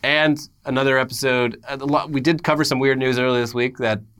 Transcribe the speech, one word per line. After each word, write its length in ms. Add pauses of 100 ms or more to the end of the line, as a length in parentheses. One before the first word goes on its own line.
and 360 (240)
another 340
episode. 720
Uh, 80
the 120
lo-, 200
we 140
did 220
cover 200
some 160
weird 200
news 200
earlier 220
this 120
week. 260
That, 200 (200)